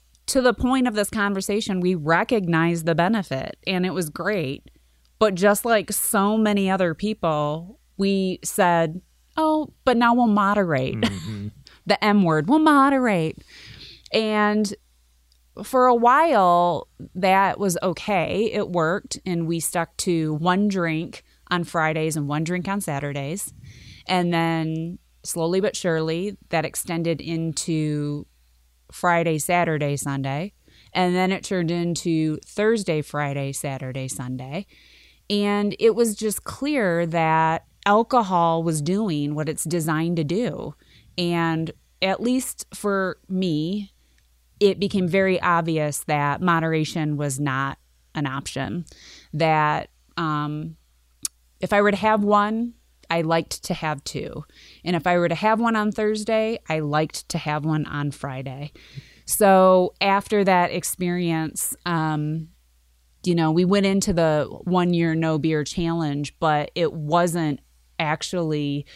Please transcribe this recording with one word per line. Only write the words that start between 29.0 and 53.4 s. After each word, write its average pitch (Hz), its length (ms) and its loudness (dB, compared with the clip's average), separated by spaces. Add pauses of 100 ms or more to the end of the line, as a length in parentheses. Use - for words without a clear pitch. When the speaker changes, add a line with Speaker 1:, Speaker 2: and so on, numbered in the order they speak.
Speaker 1:
Saturday, 156 580 0
Sunday. 139 560 -6 (400)
And 180 220 2
then 185 160 2
it 190 120 -4
turned 175 280 -2
into 165 760 -2
Thursday, 202 560 0
Friday, 143 500 -4
Saturday, 131 560 -8
Sunday. 131 600 -8 (640)
And 202 500 0
it 226 160 4
was 226 200 2
just 214 280 -4
clear 208 640 0
that 160 580 2 (200)
alcohol 190 800 2
was 160 180 -2
doing 156 540 -2
what 151 140 -4
it's 151 140 -6
designed 165 540 -2
to 160 60 0
do. 165 520 -4 (420)
And 165 540 0 (300)
at 190 200 0
least 254 520 -4
for 190 440 -2 (120)
me, 185 600 -2 (680)
it 196 200 4
became 190 280 0
very 190 340 2
obvious 160 640 0
that 143 360 0
moderation 160 760 0
was 143 240 -4
not 139 380 -4 (360)
an 147 140 -4
option. 135 580 -8 (480)
That, 156 560 2 (280)
um, 151 580 -4 (840)
if 185 100 -4
I 208 100 4
were 208 100 4
to 196 60 0
have 214 260 2
one, 214 500 0 (360)
I 170 120 0
liked 165 440 -2